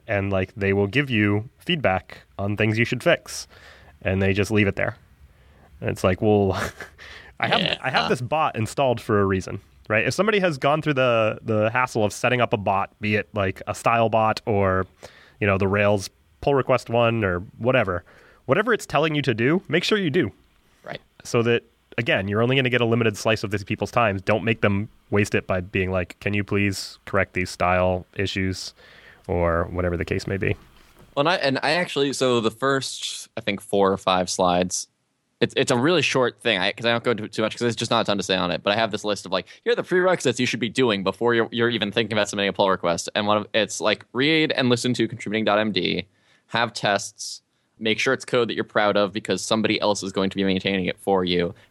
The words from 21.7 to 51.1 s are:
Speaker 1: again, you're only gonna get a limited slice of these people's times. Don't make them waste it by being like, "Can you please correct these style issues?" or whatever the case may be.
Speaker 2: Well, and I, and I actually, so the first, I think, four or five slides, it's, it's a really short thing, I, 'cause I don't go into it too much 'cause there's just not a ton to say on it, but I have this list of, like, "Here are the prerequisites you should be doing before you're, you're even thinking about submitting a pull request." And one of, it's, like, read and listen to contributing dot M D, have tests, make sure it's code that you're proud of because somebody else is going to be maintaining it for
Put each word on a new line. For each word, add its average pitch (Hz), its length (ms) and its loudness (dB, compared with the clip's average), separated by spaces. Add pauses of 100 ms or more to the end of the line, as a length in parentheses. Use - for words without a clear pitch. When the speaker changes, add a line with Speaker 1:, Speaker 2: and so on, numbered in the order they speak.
Speaker 1:
again, 120 300 0
you're 104 140 2
only 127 140 2
gonna 127 140 2
get 123 100 2
a 120 60 2
limited 113 320 2
slice 110 260 0
of 104 60 -8
these 101 140 -4
people's 107 260 -4
times. 101 320 2
Don't 107 220 0
make 113 180 0
them 104 260 0 (220)
waste 104 240 2
it 101 120 -2
by 92 140 -2
being 92 300 -2
like, 92 300 -4
"Can 101 120 -2
you 104 100 -2
please 101 640 -2
correct 95 300 -2
these 92 160 -4
style 92 560 0 (100)
issues?" 95 560 -4 (560)
or 87 440 0
whatever 87 260 -2
the 87 80 -4
case 95 200 -4
may 98 120 -4
be. 98 180 -2 (580)
Speaker 2:
Well, 143 120 0
and - 20 2
I, 180 80 2
and 135 260 0
I 139 100 0
actually, 151 420 0
so 123 260 2
the 110 100 0
first, - 840 -4
I - 60 -8
think, 101 180 -4
four 98 320 2
or 98 60 0
five 92 320 0
slides, 90 580 0 (520)
it's, - 160 0
it's 127 140 0
a 127 60 2
really 151 260 2
short 123 380 0
thing, 110 180 0
I, 92 140 0
'cause 117 140 -8
I 117 60 4
don't 117 120 0
go 123 60 2
into 107 140 -2
it 98 80 -12
too 117 100 -4
much 110 120 -2
'cause - 60 -12
there's 120 160 0
just 113 140 -4
not 117 120 2
a - 20 -4
ton 101 140 0
to 92 40 -4
say 95 140 0
on 90 140 -2
it, 82 120 -4
but 98 100 2
I 104 40 0
have 113 140 0
this 104 140 -8
list 104 220 -4
of, 87 60 -8
like, 92 140 -4 (180)
"Here 226 80 0
are 233 40 0
the 175 60 -2
prerequisites 180 580 0
you 123 60 0
should 113 140 -4
be 120 100 -2
doing 107 320 2
before 117 320 0
you're, 113 160 2
you're 117 200 0
even 110 220 -2
thinking 110 240 -2
about 104 120 2
submitting 101 200 -2
a 92 40 0
pull 98 180 2
request." 85 440 -2
And 104 120 -2
one 104 120 2
of, 104 140 -4
it's, 104 280 -2
like, - 320 -2
read 156 400 0
and 127 160 0
listen 123 260 2
to 113 140 0
contributing 110 360 -4
dot 104 140 4
M 107 140 0
D, 87 340 -4 (420)
have 113 240 -2
tests, - 680 -4 (360)
make 110 200 0
sure 135 160 0
it's - 100 -4
code 120 240 0
that 98 60 -6
you're 101 100 -2
proud 104 320 2
of 101 160 2
because 101 320 -4
somebody 110 380 0
else 101 200 0
is 95 100 -6
going 98 180 0
to - 60 -8
be 98 80 0
maintaining 95 420 0
it - 120 -4
for 95 260 0